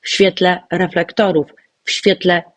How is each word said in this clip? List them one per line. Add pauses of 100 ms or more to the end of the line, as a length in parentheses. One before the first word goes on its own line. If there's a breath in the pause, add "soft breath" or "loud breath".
w
świetle (100)
reflektorów, (380 soft breath)
w
świetle (140)